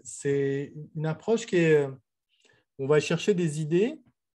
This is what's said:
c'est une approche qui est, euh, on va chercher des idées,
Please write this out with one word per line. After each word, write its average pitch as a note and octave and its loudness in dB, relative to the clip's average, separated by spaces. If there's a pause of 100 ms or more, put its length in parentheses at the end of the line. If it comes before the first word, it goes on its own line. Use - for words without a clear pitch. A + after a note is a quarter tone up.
c'est C#3 -2 (220)
une D#3 -6
approche A3 -2
qui - -2
est, E3 6
euh, C#3+ 2 (880)
on C3+ -4
va D3+ 6
chercher F3 -2
des D#3+ -2
idées, F3+ 0 (400)